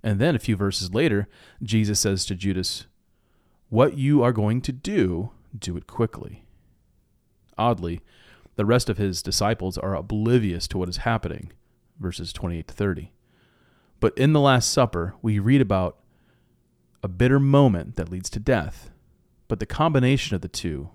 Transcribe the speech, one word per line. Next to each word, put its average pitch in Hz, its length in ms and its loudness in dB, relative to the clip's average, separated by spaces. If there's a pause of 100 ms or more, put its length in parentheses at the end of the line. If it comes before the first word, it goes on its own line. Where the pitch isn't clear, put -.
And 104 160 0
then 147 160 2
a 110 40 0
few 113 160 0
verses 92 380 -2
later, 110 340 0 (360)
Jesus 104 360 0
says 98 260 0
to 98 100 -6
Judas, 92 500 -4 (840)
"What 127 280 2
you 139 240 4
are 123 100 4
going 110 300 0
to 135 100 -6
do, 113 600 -2 (260)
do 87 180 -8
it - 120 -10
quickly." - 580 -6 (1120)
Oddly, 87 440 -2 (560)
the 104 80 0
rest - 240 2
of 104 100 -2
his 95 240 -2
disciples 92 520 -2
are 95 200 -4
oblivious 107 720 0
to - 100 -8
what 90 120 -4
is 87 80 -8
happening, 104 540 -4 (480)
verses 85 320 -8
twenty-eight 85 360 -8
to - 80 -16
thirty. 90 360 -4 (880)
But 113 160 2
in 143 180 4
the 147 60 4
Last 135 300 4
Supper, 98 540 0
we 107 160 0
read 127 220 4
about 95 360 0 (1040)
a 101 60 -6
bitter 123 320 2
moment 135 560 4
that 82 140 -4
leads 92 200 -8
to 107 100 -8
death, 107 520 -2 (560)
but 107 120 -4
the 107 60 -6
combination 135 680 2
of 85 60 -4
the 92 60 -10
two 76 460 -8